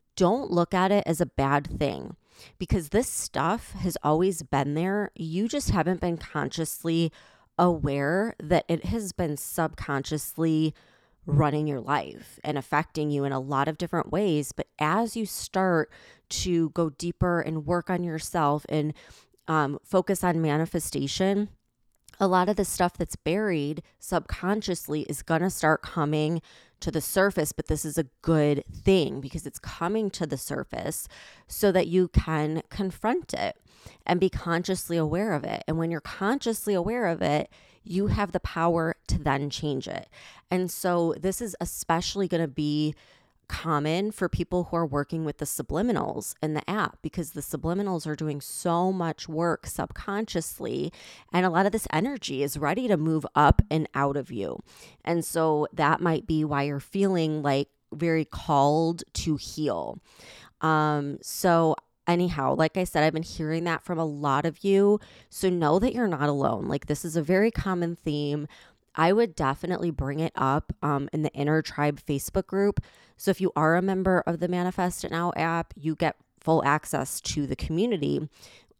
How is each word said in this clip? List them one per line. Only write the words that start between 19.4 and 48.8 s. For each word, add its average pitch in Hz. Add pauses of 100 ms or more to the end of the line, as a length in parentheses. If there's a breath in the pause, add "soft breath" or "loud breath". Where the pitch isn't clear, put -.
um, 151
focus 190
on 165
manifestation, 160 (720)
a 196
lot 185
of 202
the 196
stuff -
that's -
buried 160 (160 soft breath)
subconsciously 180
is -
gonna 165
start 156
coming 151 (380 loud breath)
to -
the 170
surface. 185
But -
this 156
is 147
a 156 (100)
good 147
thing 147
because 139
it's -
coming 202
to 175
the 147
surface - (400 loud breath)
so 202
that 170
you 175
can 156
confront 220
it - (480 loud breath)
and 180
be 185
consciously 170
aware 170
of 147
it. -
And 160
when 165
you're 160
consciously 214
aware 208
of 165
it, 147 (380 soft breath)
you 190
have 202
the 180
power 165 (100)
to -
then 143
change 147
it. - (420 loud breath)
And 180
so 170
this 190
is 214
especially 175
gonna 165
be 151 (520 soft breath)
common 160
for 190
people 175
who 170
are 165
working 143
with 151
the -
subliminals -
in 156
the -
app, 196
because 160
the 147
subliminals 175
are 151
doing 147
so 175